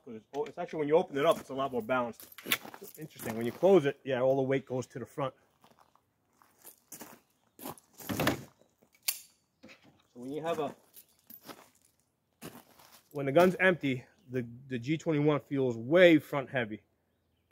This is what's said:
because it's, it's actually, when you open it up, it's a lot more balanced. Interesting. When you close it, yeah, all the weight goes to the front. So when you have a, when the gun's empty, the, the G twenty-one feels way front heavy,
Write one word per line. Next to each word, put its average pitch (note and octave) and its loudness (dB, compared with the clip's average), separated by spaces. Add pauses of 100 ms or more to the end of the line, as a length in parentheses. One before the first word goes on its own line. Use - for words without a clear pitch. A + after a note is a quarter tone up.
because A2 -16
it's, - -8
it's - -16
actually, E3+ -8
when D3 -2
you D3+ 4
open F3+ 0
it C#3 0
up, E3 4
it's - -20
a C3+ -12
lot C3+ -4
more B2 -2
balanced. A#2+ -4 (720)
Interesting. C#3 -10
When A#2 -4
you A#2 -4
close F3 6
it, - -4
yeah, C3 -2
all C3 2
the C3+ 0
weight C3+ -2
goes B2+ -6
to - -14
the A#2 -10
front. C3+ -8 (2250)
So - -12 (2500)
when B2+ -12
you D3+ -8
have E3 -4
a, C#3 -6 (2500)
when D3 -4
the C#3 0
gun's F3 6
empty, D3 2 (280)
the, B2+ -4 (280)
the B2+ -6
G C3+ -4
twenty-one D3+ 0
feels C3 -2
way D#3+ 8
front C#3 -4
heavy, A2+ -6 (720)